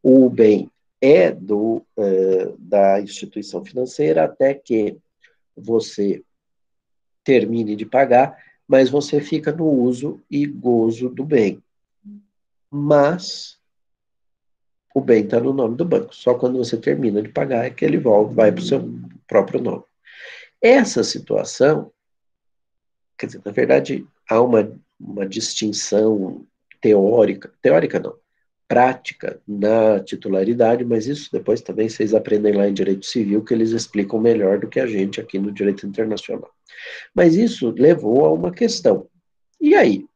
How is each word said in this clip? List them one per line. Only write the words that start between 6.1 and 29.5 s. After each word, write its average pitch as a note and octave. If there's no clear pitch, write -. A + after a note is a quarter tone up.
termine A2+
de G#2+
pagar, B2
mas C3+
você D3
fica D3+
no E3
uso C3
e C#3+
gozo B2
do C3+
bem. B2
Mas D3
o C3+
bem A2+
tá A#2
no C3
nome A#2+
do E3
banco. -
Só B2
quando B2+
você A2+
termina C3
de A2+
pagar C3
é -
que -
ele D3+
volta, G#2+
vai A2
pro -
seu B2+
próprio F#2+
nome. -
Essa A3+
situação, -
quer -
dizer, -
na G#2
verdade, C3
há A2+
uma, A2+
uma G2+
distinção G#2
teórica, G#2
teórica D3+
não, -
prática -
na G#2+